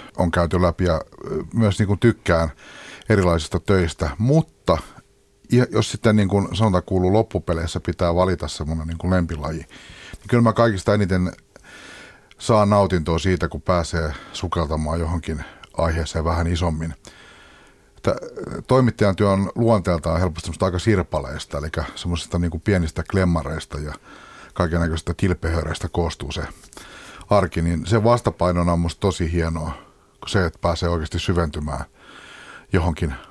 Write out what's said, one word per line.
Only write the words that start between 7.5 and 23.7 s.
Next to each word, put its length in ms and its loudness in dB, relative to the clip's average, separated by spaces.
pitää 340 0
valita 340 0
semmoinen 380 -6
niin 120 -8
kuin 120 -2
lempilaji, 480 0
niin 680 -18
kyllä 140 4
mä 100 6
kaikista 420 2
eniten 380 0
saan 320 4
nautintoa 480 2
siitä, 300 0
kun 140 -10
pääsee 500 -2
sukeltamaan 680 -4
johonkin 440 -4
aiheeseen 460 -2
vähän 220 0
isommin. 480 -2
Että 200 -2
toimittajan 500 2
työ 140 4
on 240 2
luonteeltaan 680 2
helposti 260 -2
semmoista 200 -2
aika 120 -2
sirpaleista, 800 -2
eli 80 -6
semmoisista 440 -4
niinku 200 -2
pienistä 520 0
klemmareista 680 -2